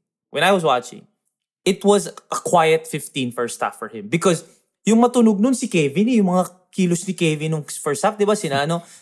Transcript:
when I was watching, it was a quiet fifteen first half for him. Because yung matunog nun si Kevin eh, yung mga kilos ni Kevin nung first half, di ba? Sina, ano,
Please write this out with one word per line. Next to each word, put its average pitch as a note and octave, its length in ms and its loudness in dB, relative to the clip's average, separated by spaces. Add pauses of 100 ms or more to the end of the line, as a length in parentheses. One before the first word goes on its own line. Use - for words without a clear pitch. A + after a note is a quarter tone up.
(320)
when C#3+ 120 -2
I F#3 120 4
was F3 80 0
watching, B2 400 -2 (600)
it F#3+ 200 0
was G3+ 240 4
a - 360 -10
quiet D#3+ 420 2
fifteen C3+ 460 -6
first A#2 320 -6
half G#2 160 -6
for A2 80 -10
him. G#2+ 240 -14
Because E3 320 0 (420)
yung A3 140 4
matunog A#3+ 400 4
nun B3+ 160 2
si B3 160 -6
Kevin D#3 400 0
eh, A#3 80 4
yung F#3+ 100 2
mga F3+ 160 0 (240)
kilos F3 380 -2
ni F#3 80 -4
Kevin D#3+ 400 -2
nung D3+ 100 -6
first - 380 -6
half, G#3+ 160 0
di G3+ 80 2
ba? G#3 80 2
Sina, C#3+ 320 -2
ano, E3+ 160 -4 (180)